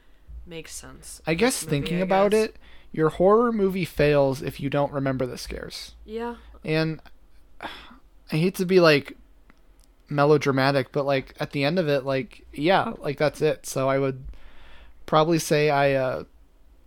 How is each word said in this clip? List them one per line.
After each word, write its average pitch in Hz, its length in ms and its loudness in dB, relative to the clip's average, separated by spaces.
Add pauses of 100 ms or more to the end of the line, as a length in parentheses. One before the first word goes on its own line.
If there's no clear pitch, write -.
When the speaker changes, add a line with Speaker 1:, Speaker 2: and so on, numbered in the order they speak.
(440)
Speaker 1:
make 165 220 -14
sense - 580 -18
Speaker 2:
I 160 80 -2
Speaker 1:
in 165 60 -2
Speaker 2:
guess 247 220 0
Speaker 1:
this 160 60 -10
movie, 156 100 -2
Speaker 2:
thinking 160 220 -4
Speaker 1:
I 180 40 -2
Speaker 2:
about 190 300 2
Speaker 1:
guess. 220 140 2
Speaker 2:
it, - 100 -12 (380)
your 156 160 0
horror 220 420 4
movie 190 340 0
fails 143 560 2
if - 180 -8
you 143 80 -4
don't 143 240 -2
remember 135 320 -2
the 123 140 -6
scares. - 560 -12 (100)
Speaker 1:
Yeah. 233 300 -10 (300)
Speaker 2:
And 156 360 -2 (600)
I - 760 -12
hate 180 200 0
to 185 100 -2
be, 185 140 4
like, 151 360 4 (920)
melodramatic, 139 840 2
but, 143 140 -2
like, 135 340 -2
at 147 120 -8
the 143 120 -2
end 170 140 0
of 160 100 0
it, 139 160 0
like, 135 480 -6
yeah, 165 460 0
like, 143 200 -6
that's 147 220 -2
it. 151 260 -2
So 135 220 -2
I 135 100 2
would 135 260 -4 (840)
probably 156 320 4
say 151 320 2
I, 139 240 2
uh, 127 300 -2 (640)